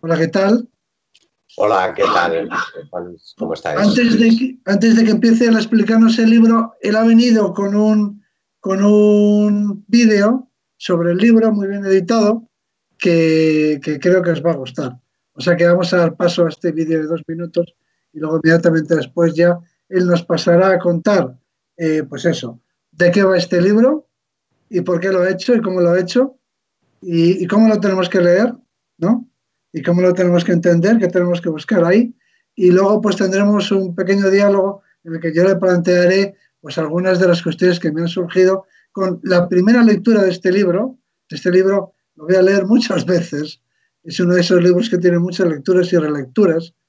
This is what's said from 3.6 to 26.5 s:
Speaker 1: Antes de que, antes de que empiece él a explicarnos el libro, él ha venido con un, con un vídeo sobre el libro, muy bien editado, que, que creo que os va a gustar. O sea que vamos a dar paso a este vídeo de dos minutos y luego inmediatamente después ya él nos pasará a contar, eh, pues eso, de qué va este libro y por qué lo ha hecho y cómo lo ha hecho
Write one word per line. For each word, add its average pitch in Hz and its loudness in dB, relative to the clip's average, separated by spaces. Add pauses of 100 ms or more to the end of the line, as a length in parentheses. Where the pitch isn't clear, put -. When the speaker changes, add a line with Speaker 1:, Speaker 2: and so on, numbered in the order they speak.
Speaker 1:
Antes 220 0
de 226 4
que, 240 -2
antes 208 2
de 226 4
que 214 2
empiece 226 2
él 226 2
a 220 0
explicarnos 226 2
el 226 2
libro, 226 2
él 208 -2
ha 220 0
venido 226 2
con 202 -4
un, 214 0 (360)
con 190 -4
un 208 2
vídeo 226 2 (280)
sobre 175 -2
el 180 0
libro, 226 4
muy 202 -4
bien 202 -8
editado, 208 0 (500)
que, 160 0
que 151 -6
creo 180 2
que 170 -2
os 147 -4
va 165 0
a 151 -4
gustar. 131 -10 (340)
O - -20
sea 170 0
que 175 2
vamos 175 2
a 185 0
dar 170 0
paso 175 0
a - -2
este 160 -6
vídeo 160 -4
de 156 -6
dos 165 -6
minutos 170 -8 (380)
y 156 -14
luego 156 -4
inmediatamente 165 0
después 165 -2
ya 170 0 (300)
él 180 -2
nos 170 0
pasará 175 0
a 180 0
contar, 175 -2 (400)
eh, 156 -4
pues 135 -14
eso, 160 -6 (320)
de 175 0
qué 196 2
va 190 2
este 175 -2
libro 226 0 (600)
y 180 -6
por 175 -4
qué 185 -4
lo 190 0
ha 185 0
hecho 185 -2
y 226 0
cómo 185 -4
lo 175 2
ha 180 2
hecho 247 -2 (640)